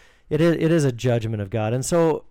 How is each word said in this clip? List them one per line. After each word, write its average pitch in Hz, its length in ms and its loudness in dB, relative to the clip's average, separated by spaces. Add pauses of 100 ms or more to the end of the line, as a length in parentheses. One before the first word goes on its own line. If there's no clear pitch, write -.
(300)
It 151 120 0
is, 170 140 4
it 160 160 0
is 165 140 2
a 131 60 2
judgment 113 500 -2
of 98 80 -8
God. 110 240 -2
And 127 120 -4
so, 165 460 0